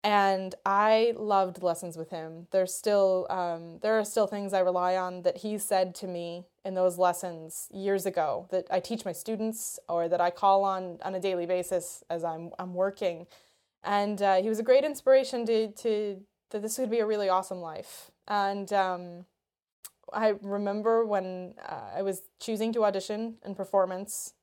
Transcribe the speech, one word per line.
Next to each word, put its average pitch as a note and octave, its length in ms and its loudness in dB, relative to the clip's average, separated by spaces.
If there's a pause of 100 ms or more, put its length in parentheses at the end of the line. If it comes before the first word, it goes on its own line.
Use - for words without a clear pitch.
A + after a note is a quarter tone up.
And G3 500 4 (100)
I A3 540 4
loved F#3+ 460 0
lessons E3 340 -2
with D#3+ 140 -10
him. E3 400 -10
There's F#3 240 2
still, G3 560 4
um, E3+ 480 -4
there A3 180 2
are G#3 80 2
still G#3+ 220 2
things G3+ 260 -4
I F#3+ 60 4
rely F3+ 360 2
on F3+ 280 -4
that F3+ 140 0
he G#3+ 200 -4
said F#3 380 0
to G3 120 -10
me F3 380 -8 (180)
in F#3+ 120 -6
those F3+ 240 2
lessons F3 720 -2
years G3 340 -2
ago D#3 460 -2
that F#3 180 -2
I F#3 100 0
teach A3+ 260 -6
my F3+ 60 -4
students A3 680 -6 (100)
or E3+ 180 0
that F3 140 2
I F3 80 4
call G3 360 6
on, F#3 360 -4
on F#3+ 140 -6
a F#3 40 -4
daily F3+ 280 0
basis F3+ 640 -2
as E3+ 120 -4
I'm, E3 360 -6
I'm F3+ 160 -8
working. F#3+ 500 -2 (580)
And, G3+ 380 0
uh, G3 220 6
he A3 60 0
was A3 100 0
a A3+ 40 -4
great B3+ 200 6
inspiration C4 640 4
to, A3 240 2
to, G#3 500 -2 (300)
that G#3 100 -4
this A3 140 -6
could B3+ 160 -2
be A#3 80 2
a G#3+ 80 2
really G#3 220 0
awesome F#3 300 0
life. - 520 -14 (160)
And, G3+ 440 0
um, F3+ 540 -2 (880)
I G#3+ 300 2
remember G#3 640 0
when, F#3 480 -4 (120)
uh, A2+ 280 -10
I F#3+ 80 -2
was F#3+ 180 -2 (180)
choosing A3+ 340 -4
to A3+ 120 2
audition G#3 560 -2
and G3 140 -10
performance F#3+ 880 -2